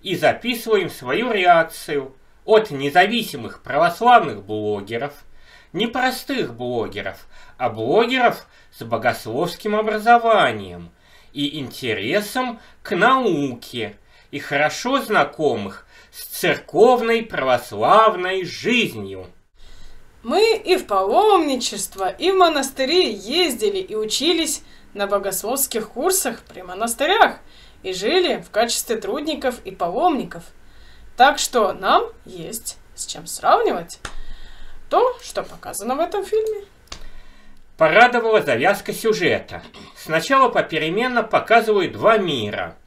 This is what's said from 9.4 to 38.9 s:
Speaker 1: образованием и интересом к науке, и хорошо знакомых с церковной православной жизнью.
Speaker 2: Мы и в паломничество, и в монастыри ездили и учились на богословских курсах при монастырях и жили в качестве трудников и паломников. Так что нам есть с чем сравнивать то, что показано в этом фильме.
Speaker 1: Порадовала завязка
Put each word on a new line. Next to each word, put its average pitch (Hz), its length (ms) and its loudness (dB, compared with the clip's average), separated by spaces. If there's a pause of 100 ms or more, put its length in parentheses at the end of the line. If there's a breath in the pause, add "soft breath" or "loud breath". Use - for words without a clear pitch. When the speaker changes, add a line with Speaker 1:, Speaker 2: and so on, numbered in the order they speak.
Speaker 1:
образованием 208 1160 2 (420 soft breath)
и 143 260 -6
интересом 143 1000 -4 (220 loud breath)
к - 120 -6
науке, 147 1000 0 (340 soft breath)
и 147 80 -8
хорошо 151 640 0
знакомых 147 840 -2 (260 soft breath)
с - 120 -16
церковной 226 1000 2
православной 180 1200 2
жизнью. 113 800 -4 (960 soft breath)
Speaker 2:
Мы 392 340 2
и 349 200 0
в - 100 -6
паломничество, 233 1200 2
и 277 220 -2
в 392 60 2
монастыри 302 760 2
ездили 214 680 -2
и 190 160 -8
учились 277 680 -2 (320 soft breath)
на 202 120 -4
богословских 202 840 -4
курсах 302 520 -2
при - 200 -20
монастырях 240 760 2 (440 soft breath)
и 185 100 -6
жили 254 480 0
в - 100 -20
качестве 233 460 -2
трудников 262 680 -4
и 185 80 -12
паломников. 190 720 -2 (720 soft breath)
Так 285 220 6
что 214 340 0
нам 262 320 2 (200)
есть 180 540 -14 (160)
с - 120 -12
чем - 200 -14
сравнивать 269 720 0 (920 loud breath)
то, 480 340 2
что - 200 -8
показано 208 540 -8
в 294 40 -2
этом 359 240 -2
фильме. 440 400 -2 (1120 loud breath)
Speaker 1:
Порадовала 220 640 6
завязка 147 520 0